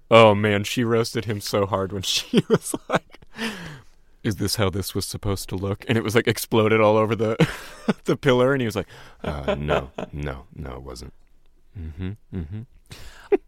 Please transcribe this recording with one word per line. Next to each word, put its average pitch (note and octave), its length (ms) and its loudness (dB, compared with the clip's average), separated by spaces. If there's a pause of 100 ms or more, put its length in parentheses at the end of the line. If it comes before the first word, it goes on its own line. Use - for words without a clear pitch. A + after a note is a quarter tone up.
(120)
Oh, A2+ 240 10
man, G#2 300 0
she - 180 -2
roasted A2+ 420 0
him G#2+ 160 -4
so G2+ 240 0
hard F#2+ 280 -2
when G2 80 -4
<laughs> - 20 -6
she - 460 0
was - 260 0 (140)
like, - 320 -6 (1000)
"Is A2+ 140 -4
this G2+ 220 -4
how G2 120 2
this F#2 240 -6
was G2+ 120 -4
supposed - 440 -6
to G2+ 60 -6
look?" G2 320 -6
And A#2 100 2
it A2+ 60 0
was, G#2+ 100 -2
like, A#2 140 2
exploded A2 540 2
all G#2+ 160 6
over A2 180 2
the, A2 220 -2 (400)
<laughs> - 260 -6
the D#3+ 140 0
pillar. B2+ 340 4
And C3+ 100 0
he A#2+ 40 -2
was G#2+ 100 -4
like, F#2+ 120 -4 (360)
"Uh, C#2+ 340 -4
no, D2 340 -2 (200)
no, C#2+ 420 -10
no, C#2 200 -12
it C2 100 -14
wasn't." C2 300 -16 (680)
Mm-hmm, E2 320 -10 (240)
mm-hmm. F#2 260 -10 (880)